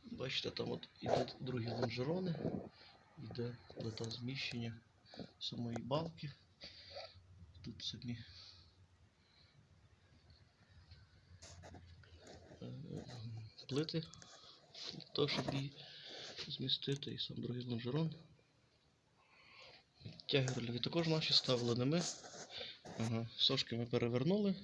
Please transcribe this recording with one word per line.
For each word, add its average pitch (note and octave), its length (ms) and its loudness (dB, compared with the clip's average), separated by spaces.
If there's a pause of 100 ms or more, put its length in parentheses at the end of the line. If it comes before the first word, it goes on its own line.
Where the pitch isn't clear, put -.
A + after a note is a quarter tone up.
Бачите, - 460 0
там A#2 200 0
от - 180 -4 (120)
ідуть B2 400 4
другі B2 280 0
лонжерони, B2+ 680 2 (840)
іде A#2+ 380 -4 (180)
плита A2 300 -4
зміщення A#2 760 -2 (580)
самої A#2 400 -2
балки. D3 520 0 (1300)
Тут - 200 -10
самі, A#2+ 340 -4 (4000)
е, - 40 -6 (1000)
плити. D#3+ 340 0 (1080)
То, C#3+ 160 4
щоб C3+ 260 0
її C#3 180 0 (760)
змістити, C3+ 640 0
і A#2+ 80 -6
сам B2 180 -4
другий B2 280 -2
лонжерон. B2+ 500 2 (2000)
Тяги C3 280 6
рульові A#2+ 240 0
також E3 300 2
наші, D#3 240 6
ставили A#2+ 420 6
не A#2+ 100 4
ми. D#3+ 180 6 (960)
Ага, A2+ 380 2
сошки - 400 6
ми A#2 100 2
перевернули B2+ 760 6